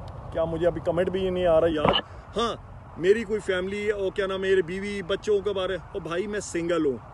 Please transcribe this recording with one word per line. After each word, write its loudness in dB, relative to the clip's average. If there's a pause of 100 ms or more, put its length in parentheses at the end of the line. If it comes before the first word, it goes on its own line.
(340)
क्या 0
मुझे -2
अभी 2
comment 2
भी 0
नहीं 0
आ 8
रहा 6
याद, 2 (320)
हाँ, -4
मेरी 4
कोई -2
फैमिली, -2
ओ 0
क्या -2
नाम, -2
मेरी 4
बीवी -4
बच्चों 0
के -2
बारे, -2 (180)
ओ -4
भाई -4
मैं -4
single 0
हूँ, 2 (140)